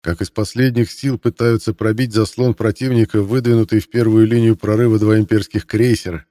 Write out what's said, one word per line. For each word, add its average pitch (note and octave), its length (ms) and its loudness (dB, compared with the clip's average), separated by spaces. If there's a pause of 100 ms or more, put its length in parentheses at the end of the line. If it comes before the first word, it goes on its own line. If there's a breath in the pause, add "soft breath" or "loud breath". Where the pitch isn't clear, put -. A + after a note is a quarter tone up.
Как E2+ 200 -6
из G2 80 -6
последних A#2+ 640 -2
сил C3+ 260 -6
пытаются A#2 560 -2
пробить A2 380 -2
заслон A2 440 -2
противника, A2 640 0
выдвинутый A2+ 580 0
в - 100 -6
первую A2+ 380 4
линию A2+ 300 2
прорыва A2 420 0
два G#2+ 180 2
имперских G#2+ 480 -2
крейсера G#2+ 640 -2